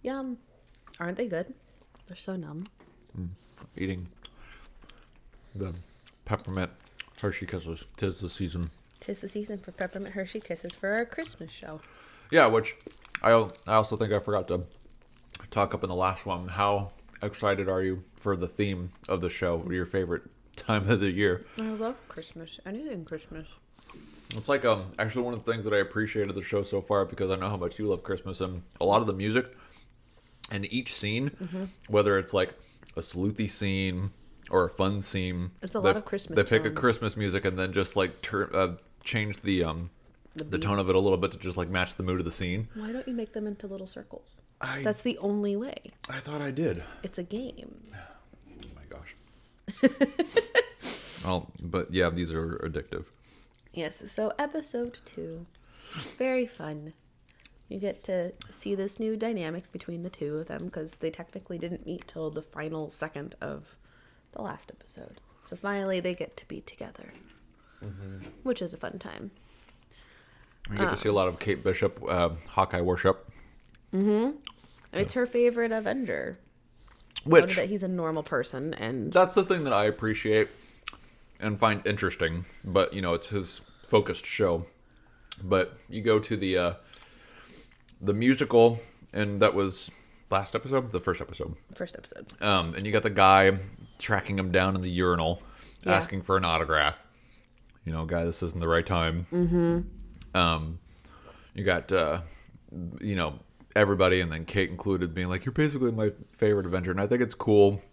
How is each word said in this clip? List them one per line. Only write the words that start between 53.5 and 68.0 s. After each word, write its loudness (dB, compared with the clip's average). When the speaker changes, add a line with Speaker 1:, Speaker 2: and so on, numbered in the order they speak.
Speaker 1:
Yes, -8
so -4
episode -6
two. -12
Very 0
fun. -12
You -8
get -6
to -4
see -6
this -6
new -2
dynamic -6
between -10
the -10
two -6
of -8
them, -8
'cause -10
they -4
technically -12
didn't -8
meet -10
till -8
the -8
final -8
second -10
of -12
the -12
last -12
episode. -20
So -14
finally -2
they -2
get -10
to -20
be -12
together, -16
Speaker 2:
Mm-hmm. -12